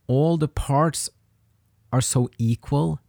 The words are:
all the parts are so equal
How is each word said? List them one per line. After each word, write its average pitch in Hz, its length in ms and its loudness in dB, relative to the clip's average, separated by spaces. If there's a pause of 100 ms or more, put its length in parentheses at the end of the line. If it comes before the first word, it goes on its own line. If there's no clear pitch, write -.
all 151 300 2
the 156 100 0
parts 143 600 0 (840)
are 127 120 2
so 123 340 0
equal 143 720 -2